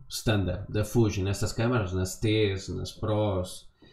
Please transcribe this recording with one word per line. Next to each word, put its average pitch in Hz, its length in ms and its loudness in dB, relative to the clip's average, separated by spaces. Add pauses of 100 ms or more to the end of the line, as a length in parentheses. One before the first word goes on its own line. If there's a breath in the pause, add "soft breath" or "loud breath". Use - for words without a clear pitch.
standard 95 600 0
da 104 140 0
Fuji 104 400 2
nessas 98 300 0
câmaras, 113 400 0
nas 92 260 -2
Ts, 107 480 2
nas 90 240 -6
Pros, 104 800 -2 (220 soft breath)